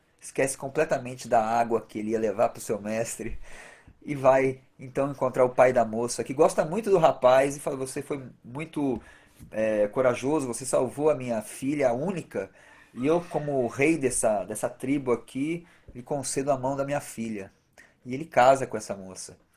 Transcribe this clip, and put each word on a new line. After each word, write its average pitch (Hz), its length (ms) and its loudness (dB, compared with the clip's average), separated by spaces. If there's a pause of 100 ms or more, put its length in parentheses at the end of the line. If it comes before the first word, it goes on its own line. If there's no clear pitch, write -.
(200)
esquece - 380 -2
completamente 135 720 -4
da 117 160 4
água 113 380 2
que - 180 -10
ele 107 120 -2
ia 110 80 2
levar 110 300 2
pro - 120 -14
seu 107 180 -4
mestre 110 580 -6 (640)
e 147 100 -6
vai, 135 460 4 (180)
então, 135 320 -4
encontrar 131 340 2
o 123 60 4
pai 127 220 6
da 120 120 6
moça, 113 400 -4
que 139 100 -6
gosta 170 300 4
muito 202 260 -4
do 190 80 6
rapaz 139 580 6
e 147 40 -14
fala: 151 160 -6
"Você 131 260 -6
foi 143 200 -6 (220)
muito, 139 560 -4 (500)
é, 107 380 2
corajoso, 131 580 0
você 120 180 -8
salvou 135 460 0
a 151 40 4
minha 123 280 -4
filha, 135 480 -2
a - 20 0
única, 135 580 -6 (440)
e 120 120 -4
eu, 160 140 2 (100)
como 147 340 -2
o 117 40 -2
rei 147 300 2
dessa, 110 460 0
dessa 110 240 -6
tribo 131 440 -2
aqui, 151 540 -6 (280)
lhe 123 80 -14
concedo 139 500 -4
a 131 60 0
mão 131 180 -4
da 135 80 -2
minha 143 160 -4
filha." 110 520 -10 (520)
E 123 100 -8
ele 143 100 -6
casa 131 420 6
com 113 100 -6
essa - 200 -8
moça. 95 400 -16 (200)